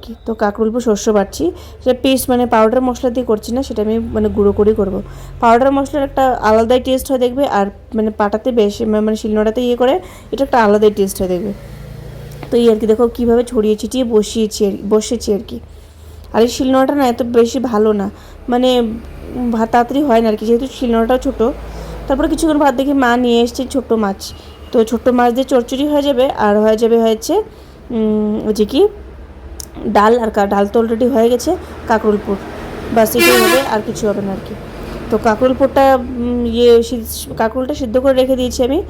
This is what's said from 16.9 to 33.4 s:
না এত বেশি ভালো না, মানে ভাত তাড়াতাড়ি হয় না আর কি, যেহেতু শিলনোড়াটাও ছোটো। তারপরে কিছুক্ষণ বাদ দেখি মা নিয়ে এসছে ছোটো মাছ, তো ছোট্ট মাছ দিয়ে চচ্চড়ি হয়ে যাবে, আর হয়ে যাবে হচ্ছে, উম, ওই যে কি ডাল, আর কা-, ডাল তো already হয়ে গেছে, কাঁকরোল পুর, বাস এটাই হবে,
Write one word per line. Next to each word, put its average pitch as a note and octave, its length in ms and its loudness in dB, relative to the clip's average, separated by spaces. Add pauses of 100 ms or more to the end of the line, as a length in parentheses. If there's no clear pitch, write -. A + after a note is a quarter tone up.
না C#4 120 2
এত A#3+ 160 0
বেশি A#3 360 2
ভালো A3 340 2
না, G3+ 160 -2 (400)
মানে B3 320 2 (680)
ভাত A3+ 200 0
তাড়াতাড়ি B3+ 320 2
হয় A#3 180 4
না A3+ 80 2
আর G#3+ 60 0
কি, G#3+ 100 -6
যেহেতু A#3 220 2 (120)
শিলনোড়াটাও A#3 380 2
ছোটো। B3+ 360 -2 (540)
তারপরে D4 200 0
কিছুক্ষণ D#4 300 0
বাদ C#4 180 2
দেখি C#4 180 0
মা B3 240 2
নিয়ে A#3+ 240 2
এসছে A#3+ 280 -2
ছোটো A#3 260 -2
মাছ, G3 380 -4 (380)
তো A#3+ 120 4
ছোট্ট A3+ 260 -2
মাছ A#3+ 240 4
দিয়ে C4 120 0
চচ্চড়ি C4 420 0
হয়ে D4 140 2
যাবে, C4+ 280 2
আর G#3 280 2
হয়ে A3 180 4
যাবে A3+ 260 2
হচ্ছে, A3+ 420 0 (480)
উম, G#3+ 560 0
ওই G#3+ 60 2
যে G#3 120 0
কি D#4 220 2 (1000)
ডাল, G#3+ 320 4
আর A3 120 -4
কা-, G3+ 140 0
ডাল G3+ 220 0
তো A#3 140 0
already A3+ 280 0
হয়ে A#3 200 2
গেছে, B3 260 0 (320)
কাঁকরোল G#3+ 380 0
পুর, G3+ 100 -4 (600)
বাস A3 200 2
এটাই E4+ 220 4
হবে, F4 240 4 (100)